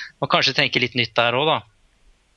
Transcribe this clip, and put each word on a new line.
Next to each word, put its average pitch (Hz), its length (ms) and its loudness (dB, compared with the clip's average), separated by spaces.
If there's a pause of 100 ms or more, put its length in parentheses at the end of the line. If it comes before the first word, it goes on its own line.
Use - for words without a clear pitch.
(200)
man 147 80 -4
kanskje 135 260 2
tenke 131 240 0
litt 120 160 -2
nytt 120 220 -2
der 120 160 2
også, 139 140 0
da. 143 140 0 (760)